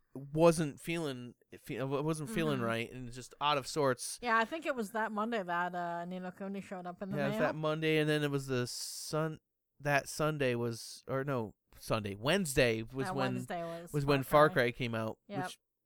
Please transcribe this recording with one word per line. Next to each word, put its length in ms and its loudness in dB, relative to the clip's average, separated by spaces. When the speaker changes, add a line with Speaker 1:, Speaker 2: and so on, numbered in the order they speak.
Speaker 1:
wasn't 640 4
feeling, 560 -4
fe-, 180 -6
I 40 -2
wasn't 440 -2
feeling 300 0
Speaker 2:
Mm-hmm. 80 0
Speaker 1:
right 260 -2
and 180 -10
just 300 -14
out 160 4
of 100 -2
sorts. 540 0
Speaker 2:
Yeah, 160 2
I 80 4
think 220 -6
it 100 -2
was 140 -4
that 220 -2
Monday 300 -2
that, 320 -2
uh, 300 -4
Ni 140 -6
no 120 -8
Kuni 300 -8
showed 260 -10
up 160 -10
in 80 -8
the 60 -2
Speaker 1:
Yeah, 80 0
it 40 2
was 100 -2
Speaker 2:
mail. 100 2
Speaker 1:
that 60 -4
Monday, 420 0
and 140 4
then 120 2
it 80 0
was 180 -2
the 180 0
sun-, 720 -6
that 300 2
Sunday 440 2
was, 540 -4
or 160 -2
no, 300 -4
Sunday, 360 -2
Wednesday 640 2
was 240 -4
Speaker 2:
That 100 -4
Speaker 1:
when 200 0
Speaker 2:
Wednesday 280 -6
was 300 -10
Speaker 1:
was 100 2
Speaker 2:
Far 60 -2
Speaker 1:
when 140 4
Far 260 8
Speaker 2:
Cry. 160 4
Speaker 1:
Cry 60 2
came 220 -4
out, 240 -4
Speaker 2:
Yep. 180 -4
Speaker 1:
which 120 -10